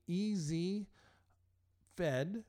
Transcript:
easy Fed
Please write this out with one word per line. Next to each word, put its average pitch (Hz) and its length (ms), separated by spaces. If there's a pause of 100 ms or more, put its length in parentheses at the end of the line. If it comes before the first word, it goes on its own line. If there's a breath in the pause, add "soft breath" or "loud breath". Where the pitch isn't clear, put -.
easy 185 800 (1080 soft breath)
Fed 165 520